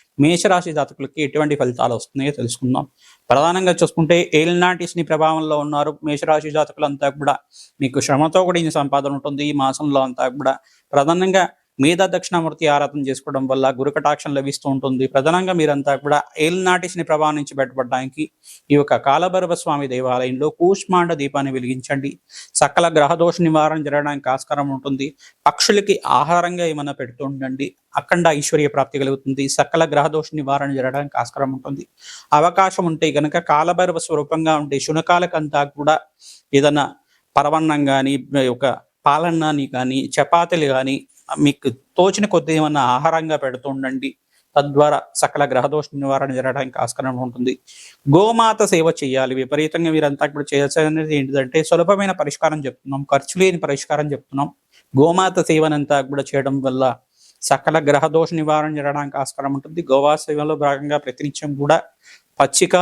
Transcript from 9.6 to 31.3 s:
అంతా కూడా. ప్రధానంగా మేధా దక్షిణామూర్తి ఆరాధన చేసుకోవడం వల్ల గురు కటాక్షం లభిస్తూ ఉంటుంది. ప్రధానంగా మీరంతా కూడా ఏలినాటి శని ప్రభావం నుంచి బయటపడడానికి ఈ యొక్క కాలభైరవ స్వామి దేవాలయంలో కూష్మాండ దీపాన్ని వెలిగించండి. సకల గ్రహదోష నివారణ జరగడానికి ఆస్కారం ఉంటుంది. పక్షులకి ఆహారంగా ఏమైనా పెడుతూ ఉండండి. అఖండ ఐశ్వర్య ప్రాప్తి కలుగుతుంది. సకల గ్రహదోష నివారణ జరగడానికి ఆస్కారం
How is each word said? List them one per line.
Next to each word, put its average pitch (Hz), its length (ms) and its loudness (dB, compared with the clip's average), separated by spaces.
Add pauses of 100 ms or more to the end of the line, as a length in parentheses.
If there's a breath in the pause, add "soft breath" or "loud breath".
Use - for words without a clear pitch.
అంతా 131 280 -2
కూడా. 135 260 0 (380 soft breath)
ప్రధానంగా 175 500 2 (360)
మేధా 170 260 4
దక్షిణామూర్తి 170 600 -2
ఆరాధన 143 340 0
చేసుకోవడం 135 440 -6
వల్ల 131 240 2
గురు 135 220 -2
కటాక్షం 147 420 -2
లభిస్తూ 139 360 -4
ఉంటుంది. 131 380 -2
ప్రధానంగా 170 460 2
మీరంతా 143 420 0
కూడా 143 240 0 (200)
ఏలినాటి 180 500 0
శని 170 140 -6
ప్రభావం 151 320 0
నుంచి 147 180 -8
బయటపడడానికి 131 720 -4 (460 loud breath)
ఈ 143 60 6
యొక్క 143 220 4
కాలభైరవ 175 580 0
స్వామి 143 320 -4
దేవాలయంలో 127 600 -2
కూష్మాండ 180 640 2
దీపాన్ని 139 380 -4
వెలిగించండి. 131 600 -6 (440 loud breath)
సకల 170 340 2
గ్రహదోష 165 520 2
నివారణ 156 400 2
జరగడానికి 143 480 -2
ఆస్కారం 139 400 -2
ఉంటుంది. 135 380 -4 (380 soft breath)
పక్షులకి 196 500 2 (160)
ఆహారంగా 170 560 0
ఏమైనా 147 260 -6
పెడుతూ 127 320 -12
ఉండండి. 135 420 -6 (280)
అఖండ 170 360 0
ఐశ్వర్య 147 380 0
ప్రాప్తి 135 320 -2
కలుగుతుంది. 135 480 -4
సకల 165 360 0
గ్రహదోష 151 480 2
నివారణ 139 380 -2
జరగడానికి 135 460 -4
ఆస్కారం 131 360 -4